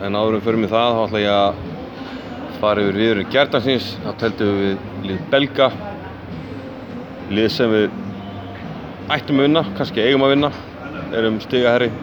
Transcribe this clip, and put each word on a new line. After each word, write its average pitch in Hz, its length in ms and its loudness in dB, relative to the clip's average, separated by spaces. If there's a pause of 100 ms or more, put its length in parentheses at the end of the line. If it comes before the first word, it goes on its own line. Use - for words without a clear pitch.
en 101 80 -2
áður 110 220 2
en - 0 -
við 101 100 -2
förum 113 220 2
í - 20 -
það, 117 240 4
þá 113 140 2
ætla 107 160 0
ég 101 100 4
að 101 220 4 (1040)
fara 104 240 2
yfir 98 160 0
viðureign 107 340 2
gærdagsins. 131 540 2 (160)
Þá - 60 -6 (120)
tefldum 101 380 2
við 98 480 -4
lið 95 240 -4
Belga, 139 380 4 (1600)
lið 107 220 4
sem 117 180 2
við 107 140 6 (1300)
ættum 139 260 2
að 143 60 6
vinna, 156 160 4 (160)
kannski 117 260 0
eigum 135 220 4
að 139 80 6
vinna, 143 160 2 (680)
erum 110 240 2
stigahærri. 123 460 4 (160)